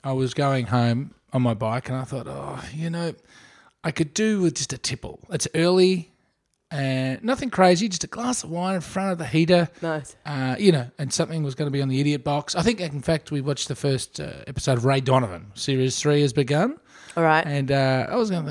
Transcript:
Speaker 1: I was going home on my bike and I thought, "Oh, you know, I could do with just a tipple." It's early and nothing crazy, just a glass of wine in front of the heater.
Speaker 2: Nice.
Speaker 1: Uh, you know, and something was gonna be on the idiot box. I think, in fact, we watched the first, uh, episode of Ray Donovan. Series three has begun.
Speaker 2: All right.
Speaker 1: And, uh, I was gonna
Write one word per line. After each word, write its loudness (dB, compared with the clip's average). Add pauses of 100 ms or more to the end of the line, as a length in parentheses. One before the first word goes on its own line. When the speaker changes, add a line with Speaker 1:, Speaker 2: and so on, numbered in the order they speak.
Speaker 1:
I -2
was -2
going 0
home 2 (200)
on 2
my 2
bike -4
and -4
I -8
thought, -8
"Oh, -10 (100)
you -6
know, -4 (680)
I -4
could -2
do 2
with 2
just -6
a -8
tipple." -8 (100)
It's -4
early 4 (580)
and -2
nothing -2
crazy, 6
just -6
a -8
glass -4
of -12
wine -2
in -4
front -4
of -2
the -6
heater. 4 (140)
Speaker 2:
Nice. -6 (100)
Speaker 1:
Uh, -2
you 6
know, 4 (120)
and -6
something -2
was -4
gonna -4
be 0
on 0
the 0
idiot 0
box. -2
I 0
think, 0
in -6
fact, -2
we -2
watched -4
the -6
first, -4
uh, -12
episode 0
of 0
Ray 4
Donovan. 2
Series -2
three 2
has 2
begun. 0 (380)
Speaker 2:
All 4
right. 4
Speaker 1:
And, 0
uh, 2
I -4
was 0
gonna -2